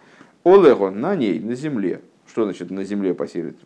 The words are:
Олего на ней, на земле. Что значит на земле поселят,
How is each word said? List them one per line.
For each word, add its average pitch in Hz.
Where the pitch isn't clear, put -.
Олего 135
на 139
ней, 98
на 113
земле. 123
Что 117
значит 90
на 98
земле 98
поселят, 82